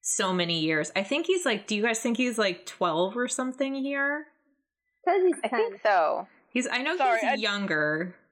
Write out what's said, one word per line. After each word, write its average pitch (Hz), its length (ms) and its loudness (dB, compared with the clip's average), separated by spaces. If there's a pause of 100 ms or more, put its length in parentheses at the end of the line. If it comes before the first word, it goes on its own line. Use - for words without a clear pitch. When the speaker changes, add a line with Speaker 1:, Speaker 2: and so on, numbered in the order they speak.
Speaker 1:
so 190 320 -2
many 170 260 0
years. 156 360 0
I 196 80 0
think 294 220 -2
he's, 370 200 2
like, 233 220 0
do 220 80 -2
you 208 80 0
guys 226 160 0
think 233 180 -2
he's, 247 200 0
like, 196 280 -2
twelve 180 520 0
or 247 100 -2
something 262 460 -4
here? 277 540 -4 (800)
Speaker 2:
Says 370 180 4
he's 359 180 4
Speaker 3:
I 226 40 -2
think 427 260 0
Speaker 2:
ten. - 100 -16
Speaker 3:
so. 190 440 2 (240)
Speaker 1:
He's, 247 200 -2
I 240 120 -2
know 320 140 -2
Speaker 4:
Sorry, 240 240 2
Speaker 1:
he's 220 100 0
Speaker 4:
I 277 40 2
Speaker 1:
younger. 180 800 -2 (160)